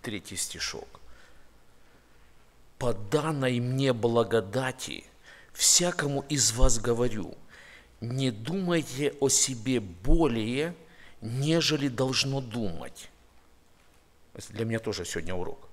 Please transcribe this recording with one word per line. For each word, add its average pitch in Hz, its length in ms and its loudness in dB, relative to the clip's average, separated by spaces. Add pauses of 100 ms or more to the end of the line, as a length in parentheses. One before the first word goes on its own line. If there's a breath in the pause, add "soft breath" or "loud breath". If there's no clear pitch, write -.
третий 104 360 -8
стишок. - 520 -8 (1900 soft breath)
«По - 160 2
данной 131 640 0
мне 131 320 2
благодати 117 1120 0 (480 loud breath)
всякому 151 800 2
из - 220 2
вас 123 260 8
говорю, 117 580 0 (640 loud breath)
не 127 300 -2
думайте 151 920 -2
о 139 80 4
себе 123 500 2
более, 123 960 2 (460 loud breath)
нежели 143 680 0
должно 131 520 0
думать». 110 680 -6 (1200)
Это - 220 -14
для 117 100 -4
меня 113 140 -2
тоже 98 260 -4
сегодня 87 300 -4
урок. 85 380 -6